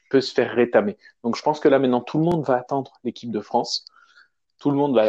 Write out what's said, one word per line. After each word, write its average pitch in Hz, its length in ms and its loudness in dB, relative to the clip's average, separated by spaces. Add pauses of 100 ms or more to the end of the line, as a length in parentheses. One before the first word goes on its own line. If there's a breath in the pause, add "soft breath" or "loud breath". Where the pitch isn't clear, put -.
(100)
peut 135 120 2
se - 100 -8
faire 117 220 0
rétamer. 113 420 2 (260 soft breath)
Donc 117 140 -4
je - 60 -12
pense 151 180 -2
que - 80 2
là 139 100 6
maintenant 123 220 2
tout 135 180 -6
le 160 60 2
monde 170 200 0
va 131 120 0
attendre 131 360 -6 (120)
l'équipe 120 260 -10
de 104 100 -4
France, - 440 -4 (760 soft breath)
tout 143 120 -2
le 139 60 0
monde 143 180 0
va 110 140 6